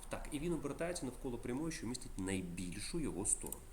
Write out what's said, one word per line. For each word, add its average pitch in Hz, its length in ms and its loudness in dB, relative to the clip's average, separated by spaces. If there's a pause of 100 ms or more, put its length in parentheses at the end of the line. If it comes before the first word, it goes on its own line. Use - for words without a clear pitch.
Так, - 220 -2
і 143 80 0
він 170 140 2
обертається 147 520 0
навколо 120 320 -2
прямої, 135 340 0
що - 160 -2
містить - 300 -2
найбільшу 92 840 0
його 98 260 2
сторону. - 360 2 (120)